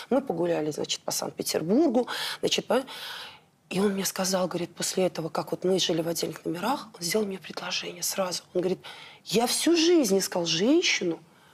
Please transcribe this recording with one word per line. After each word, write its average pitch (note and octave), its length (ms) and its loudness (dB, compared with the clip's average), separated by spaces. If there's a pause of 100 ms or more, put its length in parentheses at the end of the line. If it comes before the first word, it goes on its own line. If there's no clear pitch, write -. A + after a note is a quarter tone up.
(120)
Мы C4 100 4
погуляли, E3 480 0
значит, - 320 -4
по - 100 -4
Санкт-Петербургу, A#3 960 2 (340)
значит, - 260 0
по-, B3 160 2 (880)
и F3 80 -2
он G3+ 140 2
мне F#3+ 120 -2
сказал, F#3 420 0
говорит, E3+ 280 -6
после F#3 300 0
этого, E3 240 -4
как D#3+ 220 -4
вот E3 120 -4
мы F#3 160 4
жили E3+ 240 0
в E3 40 -6
отдельных E3+ 380 -4
номерах, F#3 480 -4
он - 80 -20
сделал G#3 240 0
мне F#3+ 140 -6
предложение F3 640 -8
сразу. F3+ 400 -4 (100)
Он F3+ 80 0
говорит: F#3 180 0 (460)
"Я A3+ 220 2
всю D#4+ 280 4
жизнь D#4 440 6
искал F3+ 260 -2
женщину, F#3 720 2 (360)